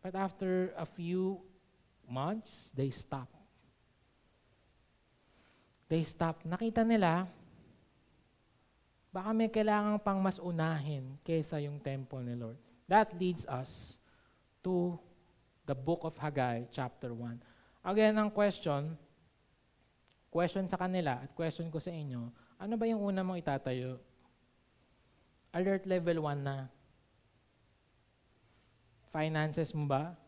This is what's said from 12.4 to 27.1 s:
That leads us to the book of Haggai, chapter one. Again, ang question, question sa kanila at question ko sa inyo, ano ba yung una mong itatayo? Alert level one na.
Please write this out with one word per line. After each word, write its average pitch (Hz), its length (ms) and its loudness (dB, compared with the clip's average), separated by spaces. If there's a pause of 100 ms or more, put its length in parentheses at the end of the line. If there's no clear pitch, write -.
That 214 280 6
leads 180 320 -2
us - 480 -8 (680)
to 175 380 0 (640)
the 143 100 -2
book 147 300 0
of 160 160 -4
Haggai, 123 480 0
chapter 127 480 -6
one. 117 240 -8 (400)
Again, 214 400 4
ang 214 80 2
question, 165 680 0 (1300)
question 180 400 0
sa 190 80 -2
kanila 180 480 0
at 139 80 -12
question 165 400 -4
ko 156 80 -4
sa - 80 -10
inyo, 139 400 -6 (320)
ano 202 160 -4
ba 226 80 0
yung 226 160 0
una 196 240 0
mong 185 160 -2
itatayo? 127 560 -2 (1600)
Alert 190 320 2
level 170 400 2
one 143 160 0
na. 139 180 -2 (2500)